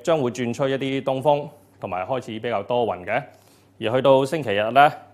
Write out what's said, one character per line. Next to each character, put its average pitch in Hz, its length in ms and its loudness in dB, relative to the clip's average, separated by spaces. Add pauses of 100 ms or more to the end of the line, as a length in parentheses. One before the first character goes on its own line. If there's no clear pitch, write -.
將 165 180 2
會 123 120 0
轉 120 200 -4
吹 135 200 -2
一 135 40 0
啲 135 280 -4
東 131 180 -2
風， 147 260 0 (320)
同 104 100 -8
埋 92 160 -6
開 127 200 -6
始 110 140 -10
比 120 100 -6
較 104 140 -2
多 123 220 0
雲 90 200 -6
嘅。 117 180 -2 (560)
而 113 160 -2
去 131 60 2
到 135 220 6
星 143 200 -4
期 110 80 -4
日 107 200 0
呢， 143 200 6 (220)